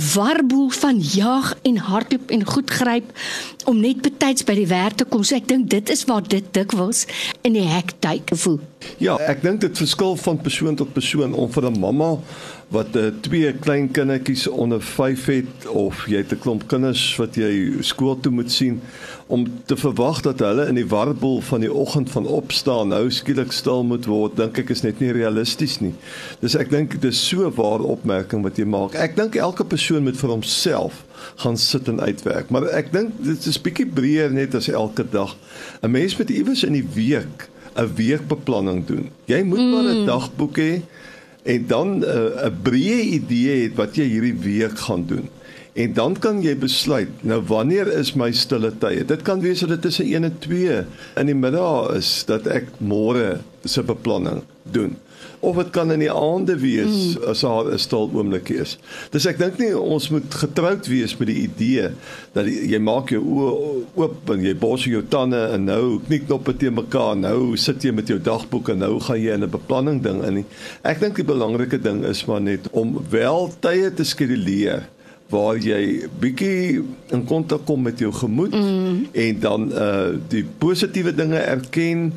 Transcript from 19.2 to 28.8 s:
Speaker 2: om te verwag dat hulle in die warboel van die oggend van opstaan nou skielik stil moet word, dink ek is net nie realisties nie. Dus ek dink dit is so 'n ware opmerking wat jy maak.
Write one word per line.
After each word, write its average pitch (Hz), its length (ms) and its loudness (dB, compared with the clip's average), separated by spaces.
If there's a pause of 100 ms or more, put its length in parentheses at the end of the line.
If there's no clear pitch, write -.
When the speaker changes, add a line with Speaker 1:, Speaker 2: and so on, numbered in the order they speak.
Speaker 2:
om 123 200 2 (200)
te 135 100 0
verwag 123 460 0
dat 131 160 0
hulle 117 300 2
in 127 60 2
die 123 120 2
warboel 127 540 2
van 117 200 0
die 110 120 0
oggend 139 380 0
van 104 160 -2
opstaan 131 640 0
nou 113 220 2
skielik 135 420 -2
stil 127 320 0
moet 120 220 0
word, 107 300 0
dink 113 220 0
ek 131 120 -2
is 117 120 -4
net 107 180 -2
nie 123 120 2
realisties 117 680 0
nie. 90 140 -2 (460)
Dus 120 140 0
ek 135 160 0
dink 147 200 2 (100)
dit - 40 2
is 123 240 0
so 185 180 2
'n 131 80 -2
ware 110 280 0
opmerking 101 600 -2
wat 98 140 -4
jy 107 80 2
maak. 98 300 0